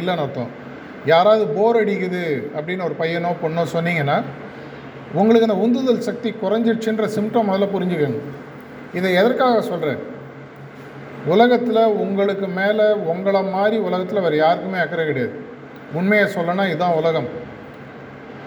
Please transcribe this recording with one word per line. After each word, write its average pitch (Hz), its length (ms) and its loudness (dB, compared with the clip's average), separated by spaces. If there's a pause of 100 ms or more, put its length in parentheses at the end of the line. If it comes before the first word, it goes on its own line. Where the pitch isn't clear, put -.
இல்லைன்னு 180 140 0
அர்த்தம். 131 320 -4 (580)
யாராவது 196 400 6
போர் 208 300 2
அடிக்குது 180 640 0 (140)
அப்படின்னு 175 280 -4
ஒரு 151 140 -2
பையனோ 170 360 0 (100)
பொண்ணோ 165 200 0 (100)
சொன்னீங்கன்னா 165 480 0 (920)
உங்களுக்கு 226 360 6
அந்த 190 120 2
உந்துதல் 247 380 2
சக்தி - 420 -4
குறைஞ்சிடுச்சுன்ற 220 600 2
சிம்டம் 214 460 0
முதல்ல 190 240 2
புரிஞ்சுக்கணும். 175 500 0 (720)
இதை 180 200 0
எதற்காக 233 480 4
சொல்றேன்? 156 540 -4 (1120)
உலகத்துல 226 560 4
உங்களுக்கு 196 600 0
மேல 208 480 2
உங்களை 190 480 0
மாதிரி 196 360 0
உலகத்துல 185 420 -2
வேற 160 160 2
யாருக்குமே 175 420 2
அக்கறை 165 280 -2
கிடையாது. 127 280 -2 (580)
உண்மையை 196 340 2
சொல்லணும்னா 180 400 0
இதுதான் 175 260 0
உலகம். 160 360 2 (1200)